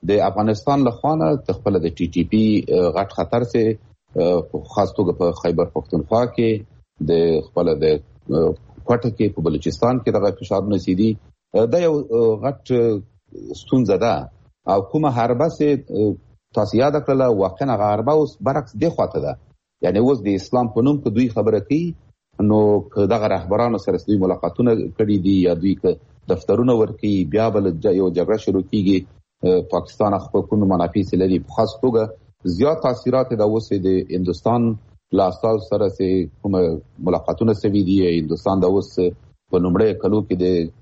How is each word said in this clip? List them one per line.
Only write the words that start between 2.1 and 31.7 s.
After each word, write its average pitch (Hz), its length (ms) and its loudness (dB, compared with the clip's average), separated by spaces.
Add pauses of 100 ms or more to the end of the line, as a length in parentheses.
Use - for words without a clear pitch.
پي، 110 500 2
اه، 90 220 2
غټ 98 140 -2
خطر 117 340 -2
سي، 117 260 0
اه، 87 720 -2
په - 180 -8 (160)
خاص 95 140 0
توګه 87 300 -2
په 73 120 0
خیبر 85 340 -2
پښتونخوا 85 600 -2
کې، 113 380 -2 (380)
د 78 100 -2 (360)
خپله 87 260 0
د، 78 120 -2
اه، 78 680 -2 (320)
کوټه 120 240 0
کې، 107 260 -2
په 85 60 -8
بلوچستان 113 580 -2
کې 117 120 -4
دغه 101 200 0
فشارونه 98 460 -4
سي 92 160 -2
دي. 107 240 0 (380)
اه، 107 100 4
دا 117 120 0
یو، 170 220 2
اه، 113 440 0
غټ، 135 280 -6
اه، 117 300 0 (520)
ستونزه 104 440 0
ده. 87 320 -2 (380)
او 98 140 2
کومه 156 280 -2
حربه 120 380 0
سي، 151 260 0
اه، 104 420 -2 (380)
تاسو 107 240 0
یاد 139 160 2
کړله، 135 340 2 (160)
واقعاً 120 320 -2
هغه 104 180 2
حربه 113 180 0
اوس 151 300 2
برعکس 135 360 -4
دې 151 100 0
خواته 90 320 -2
ده. 71 180 -6 (440)
یعنی 92 180 2
اوس 123 220 2
د 95 60 -4
اسلام 101 400 -2
په 113 140 -2
نوم 143 160 2
که 135 120 -2
دوی 117 200 0
خبره 107 300 0
کوي، 160 340 -2 (480)
نو 104 380 4
که 101 260 -2
دغه 107 220 0
رهبرانو 101 500 0
سره 92 200 -2
دوی 104 200 0
ملاقاتونه 92 580 0
کړي 104 480 -2
دي 95 180 4
یا 87 120 4
دوی 87 220 0
که - 220 0 (320)
دفترونه 107 440 0
ورکوي، 104 520 0
بیا 104 240 0
به 104 100 0
له 95 120 0
ج-، 80 140 -4
یو 95 240 2
جګړه 87 280 0
شروع 95 240 0
کیږي. 95 440 0 (400)
اه، 90 160 4
پاکستان 95 560 -2
خپل 95 240 -2
کوم 104 180 0
منافع 92 420 0
سي 90 160 -2
لري، 92 220 2
په - 140 -16
خاص 113 160 0 (140)